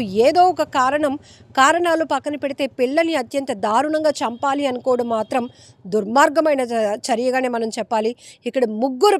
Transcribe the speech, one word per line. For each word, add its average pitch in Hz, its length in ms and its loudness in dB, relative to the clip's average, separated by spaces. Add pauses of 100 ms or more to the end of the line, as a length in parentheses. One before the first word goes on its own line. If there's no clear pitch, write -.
ఏదో 247 440 4
ఒక 349 180 2
కారణం 285 560 0 (400)
కారణాలు 320 540 4
పక్కన 294 300 -4
పెడితే 277 220 -4 (140)
పిల్లని 311 420 0
అత్యంత 269 320 -4 (140)
దారుణంగా 302 540 0
చంపాలి 277 500 -2
అనుకోవడం 247 460 -2
మాత్రం 226 280 -2 (480)
దుర్మార్గమైన 277 680 2 (100)
చ-, 220 240 -2 (100)
చర్యగానే 254 500 -2
మనం 226 200 -4
చెప్పాలి. 220 340 -2 (380)
ఇక్కడ 247 160 -2 (180)
ముగ్గురు 277 380 2